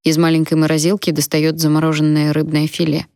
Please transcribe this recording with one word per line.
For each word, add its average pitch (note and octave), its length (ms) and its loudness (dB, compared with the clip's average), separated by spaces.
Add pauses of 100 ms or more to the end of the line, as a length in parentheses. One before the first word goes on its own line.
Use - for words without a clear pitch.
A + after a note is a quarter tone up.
Из D#3+ 160 2
маленькой D#3+ 360 2
морозилки D#3+ 560 0
достает D#3 480 -2
замороженное D3+ 760 0
рыбное D#3 320 0
филе. D#3 500 -4